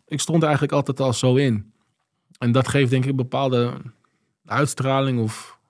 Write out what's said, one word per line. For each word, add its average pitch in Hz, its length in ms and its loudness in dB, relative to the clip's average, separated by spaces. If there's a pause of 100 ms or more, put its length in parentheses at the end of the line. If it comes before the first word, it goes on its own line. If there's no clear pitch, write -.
ik 143 140 -6
stond 165 180 0
er 160 100 2
eigenlijk 147 280 0
altijd 139 240 -2
al 135 120 0
zo 127 220 2
in. 127 380 0 (640)
En 120 140 0
dat 131 160 2
geeft, 139 220 2
denk 131 140 2
ik, 135 60 -2
een 135 60 0
bepaalde 127 560 0 (720)
uitstraling 135 760 0
of, - 380 -6 (120)